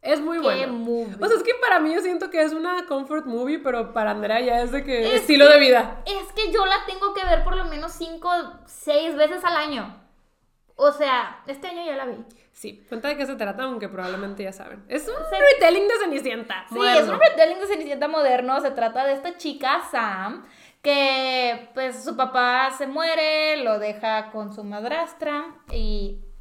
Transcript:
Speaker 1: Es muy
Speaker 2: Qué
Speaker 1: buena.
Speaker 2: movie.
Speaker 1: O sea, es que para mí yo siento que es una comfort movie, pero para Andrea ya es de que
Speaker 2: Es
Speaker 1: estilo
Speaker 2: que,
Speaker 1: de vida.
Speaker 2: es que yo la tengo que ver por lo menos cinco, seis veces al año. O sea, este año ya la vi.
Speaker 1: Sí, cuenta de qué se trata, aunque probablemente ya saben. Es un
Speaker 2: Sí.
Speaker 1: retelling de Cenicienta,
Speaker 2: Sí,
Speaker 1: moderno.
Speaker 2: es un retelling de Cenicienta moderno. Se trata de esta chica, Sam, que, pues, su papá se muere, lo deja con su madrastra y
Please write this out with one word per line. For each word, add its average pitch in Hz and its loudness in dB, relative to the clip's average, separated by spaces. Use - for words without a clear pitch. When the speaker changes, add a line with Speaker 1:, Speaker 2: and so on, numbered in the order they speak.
Speaker 1:
Es 285 0
muy 330 -4
Speaker 2:
Qué 320 -6
Speaker 1:
buena. 262 0
Speaker 2:
movie. 233 -4
Speaker 1:
O 359 0
sea, 453 4
es 339 0
que 466 0
para 415 4
mí 311 0
yo 370 0
siento 359 -4
que 320 0
es 311 2
una 349 -4
comfort 285 -6
movie, 254 -4
pero 233 -4
para 214 -2
Andrea 208 -2
ya 240 0
es 240 -4
de 277 -4
que 240 -2
Speaker 2:
Es 240 4
Speaker 1:
estilo 285 8
Speaker 2:
que, 302 12
Speaker 1:
de 294 12
vida. 247 4
Speaker 2:
es 392 -8
que 427 -2
yo 392 2
la 381 2
tengo 392 -4
que 392 -4
ver 320 4
por 370 2
lo 370 -2
menos 320 -8
cinco, 330 -8
seis 302 -2
veces 302 2
al 339 0
año. 285 -6
O 285 6
sea, 254 -2
este 277 -12
año 349 -10
ya 294 -6
la 269 -6
vi. 240 -8
Speaker 1:
Sí, - -18
cuenta 240 -6
de 294 -4
qué 285 -2
se 269 -8
trata, 208 -6
aunque 233 -8
probablemente 190 -8
ya 190 -8
saben. - -18
Es 302 -6
un 466 -6
Speaker 2:
Sí. - -2
Speaker 1:
retelling 381 6
de 466 4
Cenicienta, 226 -6
Speaker 2:
Sí, 226 -10
Speaker 1:
moderno. 247 4
Speaker 2:
es - 0
un 185 -2
retelling 349 6
de 392 -6
Cenicienta 294 -4
moderno. 269 2
Se 269 -2
trata 233 -2
de 277 2
esta 349 -6
chica, 285 -4
Sam, 214 -4
que, 262 0
pues, 254 -6
su 254 -8
papá 254 0
se 285 -6
muere, 311 0
lo 220 0
deja 214 -4
con 208 -10
su 208 -14
madrastra 294 -6
y 214 -2